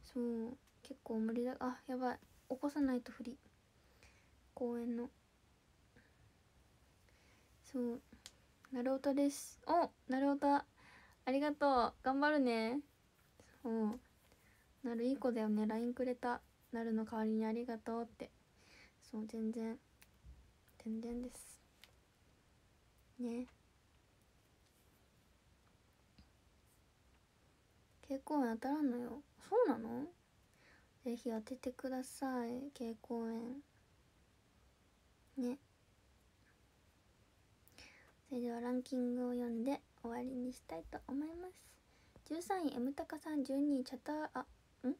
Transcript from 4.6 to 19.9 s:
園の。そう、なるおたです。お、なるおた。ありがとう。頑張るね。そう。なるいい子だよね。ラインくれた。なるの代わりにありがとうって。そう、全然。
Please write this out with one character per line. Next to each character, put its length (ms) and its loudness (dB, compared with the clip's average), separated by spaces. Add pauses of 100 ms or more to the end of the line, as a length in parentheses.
園 180 -2
の。 120 -4 (2500)
そ 160 -6
う、 220 -2 (720)
な 100 -2
る 120 2
お 60 0
た 140 2
で 160 6
す。 380 -8
お、 240 6 (200)
な 80 2
る 120 6
お 40 4
た。 300 4 (580)
あ 80 0
り 80 4
が 140 2
と 340 6
う。 60 -4 (100)
頑 160 4
張 120 6
る 80 6
ね。 400 2 (840)
そ 60 -2
う。 300 0 (840)
な 120 -2
る 100 0
い 80 4
い 40 0
子 140 2
だ 100 0
よ 80 2
ね。 180 4
ラ 100 0
イ 80 0
ン 80 0
く 100 -2
れ 120 0
た。 260 -2 (300)
な 120 -2
る 100 0
の 120 2
代 140 -6
わ 40 2
り 80 2
に 140 2
あ 60 0
り 140 -2
が 120 -4
と 220 -4
う 40 -2
っ 40 -2
て。 240 -12 (800)
そ 80 -6
う、 80 -6
全 240 -2
然。 260 -4 (1040)